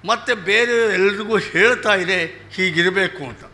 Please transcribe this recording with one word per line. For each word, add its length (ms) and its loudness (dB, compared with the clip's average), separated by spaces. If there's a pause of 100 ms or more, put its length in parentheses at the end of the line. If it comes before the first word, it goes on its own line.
ಮತ್ತು 300 -2
ಬೇರೆ 580 0
ಎಲ್ರಿಗೂ 440 0
ಹೇಳ್ತಾ 560 2
ಇದೆ 320 -2
ಹೀಗಿರಬೇಕು 960 -2
ಅಂತ. 160 -14 (140)